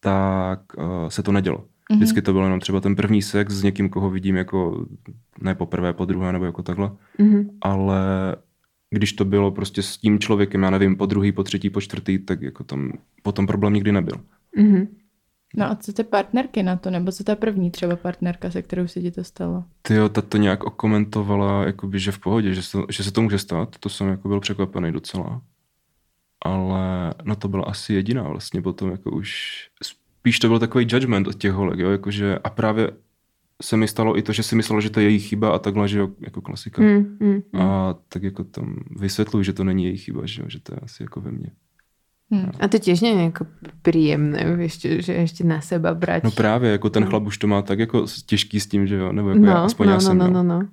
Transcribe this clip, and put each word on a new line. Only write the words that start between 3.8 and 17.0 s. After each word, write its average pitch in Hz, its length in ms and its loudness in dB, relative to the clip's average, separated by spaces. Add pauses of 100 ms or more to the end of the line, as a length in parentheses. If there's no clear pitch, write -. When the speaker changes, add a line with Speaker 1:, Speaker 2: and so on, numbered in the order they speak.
Speaker 1:
koho 95 220 -2
vidím 95 260 0
jako 92 500 -2 (540)
ne 92 140 -2
poprvé, 87 380 -2
po 92 120 -4
druhé, 90 280 -2
nebo 90 120 -2
jako 87 180 -6
takhle. 98 280 -4 (280)
Speaker 3:
Mhm. 208 300 6 (120)
Speaker 1:
Ale 98 400 0 (920)
když 101 220 0
to - 120 -2
bylo 101 260 2
prostě 98 320 -6
s - 160 -8
tím 104 200 4
člověkem, 101 440 2
já 95 80 4
nevím, 95 260 4
po 98 100 -2
druhý, 101 260 2
po 98 100 -2
třetí, 98 280 -2
po 101 100 -4
čtvrtý, 98 380 -4
tak 92 240 -6
jako 67 220 -10
tam 69 280 -6 (300)
potom 98 240 0
problém 101 280 2
nikdy 104 180 2
nebyl. 90 280 0 (360)
Speaker 3:
Mhm. 202 300 6 (720)
Speaker 2:
No 214 140 0
a 214 40 -2
co 208 180 -10
ty 220 120 -2
partnerky 220 580 -2
na 180 140 0
to, 185 140 -6
nebo 180 220 -2